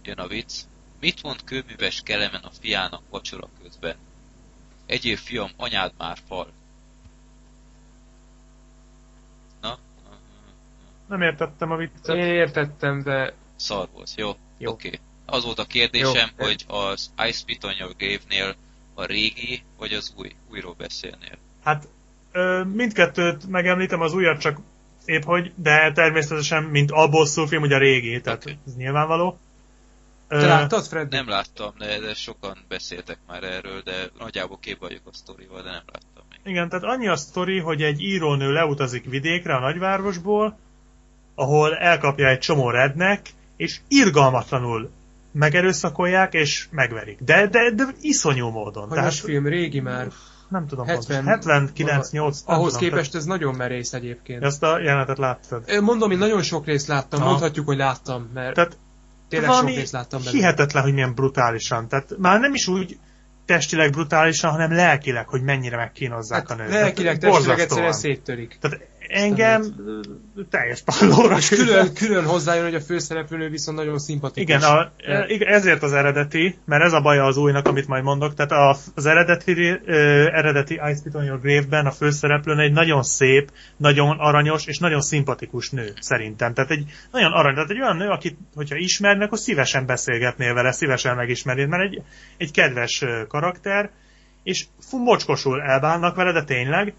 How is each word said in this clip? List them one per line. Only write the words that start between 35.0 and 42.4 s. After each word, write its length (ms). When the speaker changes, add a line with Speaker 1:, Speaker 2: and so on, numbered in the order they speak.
Speaker 1:
a 80
sztorival, 480
de 100
nem 140
láttam 440
még. 100
Speaker 2:
Igen, 160
tehát 160
annyi 220
a 80
sztori, 440
hogy 220
egy 200
írónő 500
leutazik 540
vidékre 500
a 40
nagyvárosból, 1000
ahol 400
elkapja 520
egy 120
csomó 300